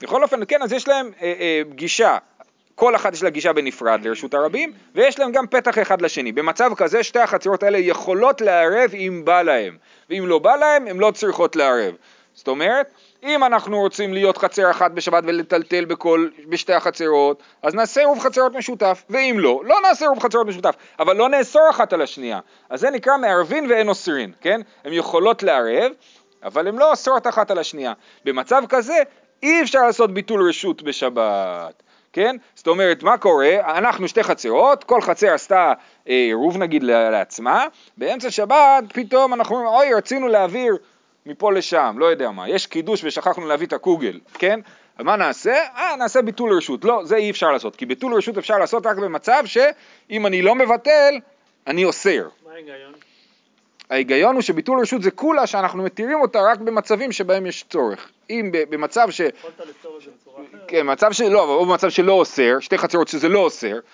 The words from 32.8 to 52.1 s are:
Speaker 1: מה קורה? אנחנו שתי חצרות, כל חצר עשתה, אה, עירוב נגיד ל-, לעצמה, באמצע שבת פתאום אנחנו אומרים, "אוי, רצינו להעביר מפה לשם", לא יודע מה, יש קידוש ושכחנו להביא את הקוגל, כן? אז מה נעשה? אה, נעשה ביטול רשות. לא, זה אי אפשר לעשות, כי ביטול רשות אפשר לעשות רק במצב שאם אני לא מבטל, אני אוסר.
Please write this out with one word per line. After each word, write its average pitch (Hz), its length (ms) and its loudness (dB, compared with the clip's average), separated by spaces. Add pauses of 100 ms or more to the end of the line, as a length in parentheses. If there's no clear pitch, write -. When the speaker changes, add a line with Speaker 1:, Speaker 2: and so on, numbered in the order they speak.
Speaker 1:
מה 220 140 4
קורה? 165 600 2
אנחנו 190 300 -2
שתי - 160 0
חצרות, 180 600 2
כל 240 180 2
חצר 180 320 0
עשתה, 165 400 2 (360)
אה, 127 40 0
עירוב 127 440 0
נגיד 165 260 -2
ל-, 113 260 2
לעצמה, 120 580 -2 (300)
באמצע 240 340 -6
שבת 269 520 4 (100)
פתאום 254 400 0
אנחנו 233 220 -2
אומרים, 233 180 -2
"אוי, 269 200 4
רצינו 254 340 -2
להעביר 214 500 0 (480)
מפה 185 280 -2
לשם", 156 440 0
לא 147 80 2
יודע 139 260 0
מה, 95 180 -10
יש 185 160 -2
קידוש 165 380 -6
ושכחנו 165 440 -4
להביא 151 200 -2
את - 60 -8
הקוגל, 143 460 -2 (140)
כן? 208 260 -2 (380)
אז 117 80 -12
מה 185 100 2
נעשה? 202 400 -2 (220)
אה, 311 180 -4
נעשה 254 260 0
ביטול 226 360 -2
רשות. 156 280 -6
לא, 226 180 2
זה 165 120 -2
אי 214 160 0
אפשר 170 200 0
לעשות, 117 240 -4
כי - 100 -12
ביטול 131 280 -6
רשות 214 240 -2
אפשר 214 200 -2
לעשות 208 280 -2
רק 208 120 -2
במצב 202 480 0
שאם 233 800 -2
אני 185 160 0
לא 202 140 4
מבטל, 277 640 2 (480)
אני - 180 0
אוסר. 156 420 0 (180)